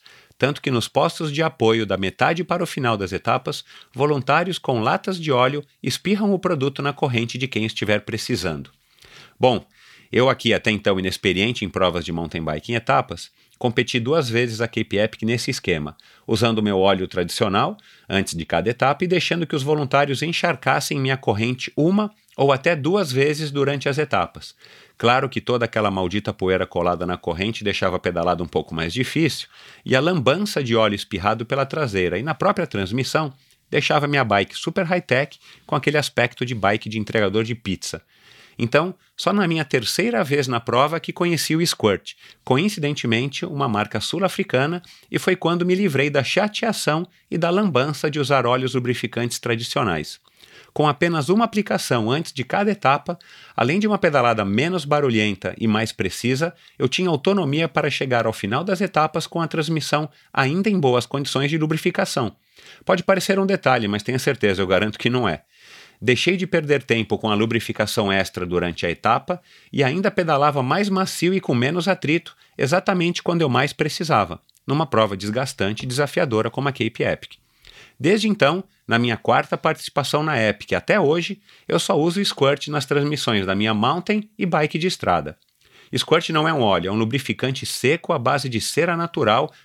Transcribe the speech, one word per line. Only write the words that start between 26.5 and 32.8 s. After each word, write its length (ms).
colada 400
na 100
corrente 480
deixava 320
a 40
pedalada 420
um 40
pouco 280
mais 180
difícil, 560
e 100
a 60
lambança 600
de 140
óleo 180
espirrado 520
pela 200
traseira 520
e 40
na 120
própria 320
transmissão 640